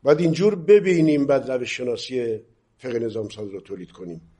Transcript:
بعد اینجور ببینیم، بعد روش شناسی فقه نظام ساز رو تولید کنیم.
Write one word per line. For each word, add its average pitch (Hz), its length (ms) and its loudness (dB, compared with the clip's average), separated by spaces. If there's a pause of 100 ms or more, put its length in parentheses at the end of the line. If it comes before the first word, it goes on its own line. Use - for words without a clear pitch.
بعد 151 160 4
اینجور 175 360 2
ببینیم، 170 680 4
بعد 131 260 0
روش 123 260 -6
شناسی 120 600 -4 (380)
فقه 120 220 -6
نظام 110 300 -6
ساز 104 200 -12
رو 95 120 -12
تولید 92 300 -14
کنیم. 85 300 -14 (180)